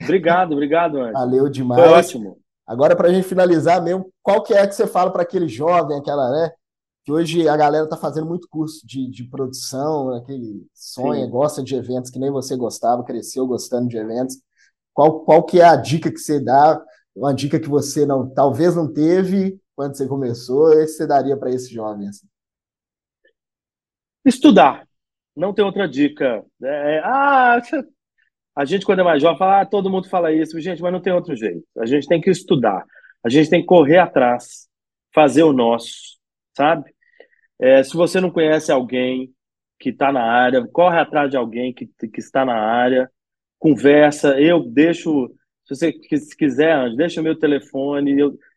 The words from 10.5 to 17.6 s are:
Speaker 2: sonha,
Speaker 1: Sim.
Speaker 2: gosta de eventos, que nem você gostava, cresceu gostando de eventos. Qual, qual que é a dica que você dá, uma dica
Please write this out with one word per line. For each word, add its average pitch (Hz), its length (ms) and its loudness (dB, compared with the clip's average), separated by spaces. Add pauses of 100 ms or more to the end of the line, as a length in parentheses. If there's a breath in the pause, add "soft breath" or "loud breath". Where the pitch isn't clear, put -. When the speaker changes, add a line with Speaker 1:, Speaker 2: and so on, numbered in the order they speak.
Speaker 2:
sonha, 135 520 -6
Speaker 1:
Sim. 113 40 -12
Speaker 2:
gosta 139 320 -2
de 135 140 -6
eventos, 123 340 -8
que - 80 -14
nem 135 120 -4
você 135 260 -6
gostava, 120 480 -4
cresceu 127 420 -8
gostando 123 420 -4
de 117 100 -8
eventos. 117 380 -6 (580)
Qual, 151 260 -2
qual 165 240 2
que 175 160 2
é 170 40 8
a 170 120 8
dica 135 340 -4
que - 80 -14
você 147 220 -4
dá, 151 420 2 (320 soft breath)
uma 135 200 -4
dica 139 260 -2